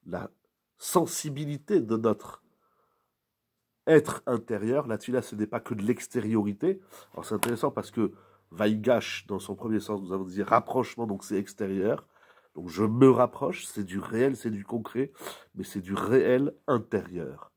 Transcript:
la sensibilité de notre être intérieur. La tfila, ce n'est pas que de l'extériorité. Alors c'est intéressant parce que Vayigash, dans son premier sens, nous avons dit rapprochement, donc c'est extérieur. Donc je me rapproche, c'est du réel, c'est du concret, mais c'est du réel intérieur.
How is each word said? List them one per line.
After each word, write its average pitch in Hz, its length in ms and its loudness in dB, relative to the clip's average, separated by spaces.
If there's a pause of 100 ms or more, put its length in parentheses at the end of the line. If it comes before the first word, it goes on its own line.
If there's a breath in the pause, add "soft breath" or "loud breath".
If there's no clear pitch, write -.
la 85 260 -8 (460)
sensibilité 151 1040 0
de 113 160 0
notre 110 460 -2 (1500)
être 151 380 6
intérieur. 120 640 0
La 110 100 -2
tfila, 123 240 -2
ce - 140 -10
n'est 104 100 0
pas 110 140 -4
que - 120 -8
de 104 100 -4
l'extériorité. 110 960 0 (320 loud breath)
Alors 87 120 -10
c'est 107 120 -4
intéressant 120 340 0
parce - 220 -8
que 104 200 0 (380 loud breath)
Vayigash, 107 800 0
dans 98 100 -4
son 98 160 -8
premier 110 240 -2
sens, 101 240 -6
nous 90 100 -6
avons 95 120 -2
dit 92 180 -6
rapprochement, 117 640 0
donc 98 160 -4
c'est - 140 -4
extérieur. 98 720 -2 (480 soft breath)
Donc 82 120 -12
je 87 140 -2
me 117 260 8
rapproche, 123 580 2
c'est - 180 -8
du 95 160 -6
réel, 123 360 0
c'est 117 140 -6
du 101 140 -6
concret, 117 480 -4 (420 loud breath)
mais - 80 -10
c'est - 200 -8
du 95 120 -4
réel 127 580 4 (140)
intérieur. 90 920 -4